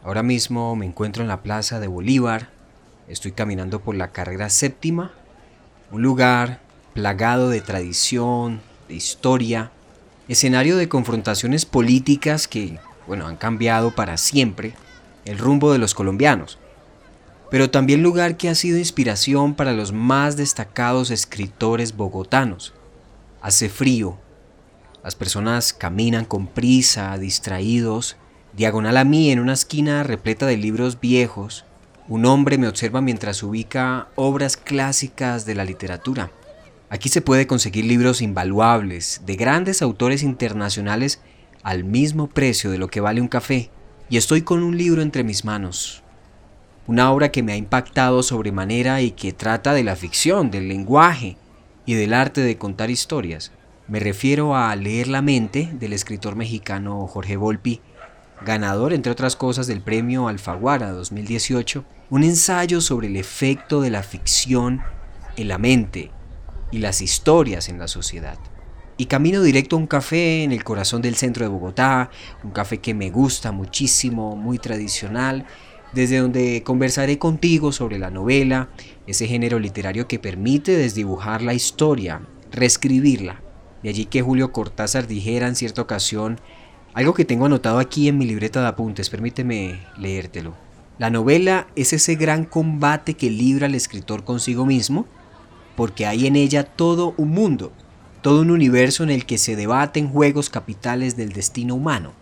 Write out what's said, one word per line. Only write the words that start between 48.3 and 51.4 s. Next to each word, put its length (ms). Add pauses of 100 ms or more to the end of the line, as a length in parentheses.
y 100
que 200
trata 400
de 120
la 100
ficción, 560
del 160
lenguaje 680 (500)